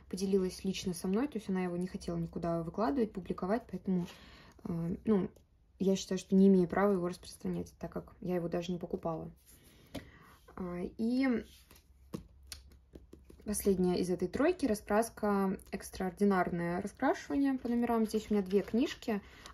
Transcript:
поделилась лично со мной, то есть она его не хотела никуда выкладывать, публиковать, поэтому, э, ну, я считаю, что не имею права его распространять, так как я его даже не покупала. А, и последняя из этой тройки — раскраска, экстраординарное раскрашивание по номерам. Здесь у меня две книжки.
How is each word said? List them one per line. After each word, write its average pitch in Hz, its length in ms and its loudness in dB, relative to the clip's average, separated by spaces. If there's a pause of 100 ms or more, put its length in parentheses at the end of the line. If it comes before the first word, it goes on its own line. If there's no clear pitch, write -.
поделилась 190 540 0
лично 190 300 -4
со 185 140 -6
мной, 226 200 0
то 226 100 -8
есть 202 120 -8
она 185 140 0
его 175 140 -4
не 180 100 -2
хотела 175 300 -6
никуда 170 440 -2
выкладывать, 214 500 -2
публиковать, 190 580 -4
поэтому, 185 380 -2 (580)
э, 170 300 -2 (100)
ну, 202 240 2 (500)
я 190 160 4
считаю, 190 240 -4
что - 160 0
не 190 120 10
имею 185 200 8
права 202 260 2
его 175 140 0
распространять, 175 720 -8
так 170 120 -10
как - 300 -12
я 180 140 -2
его 170 120 -2
даже 175 240 -4
не 175 60 -4
покупала. 165 540 -6 (1200)
А, 175 260 -6 (160)
и 247 460 2 (2000)
последняя 185 540 2
из 180 100 0
этой 180 180 -2
тройки — 277 380 0
раскраска, 208 920 0 (140)
экстраординарное 180 1080 0
раскрашивание 277 760 0
по 254 120 -6
номерам. 233 380 2
Здесь 214 240 -2
у 214 40 2
меня 202 100 4
две 185 180 2
книжки. 220 600 -2 (320)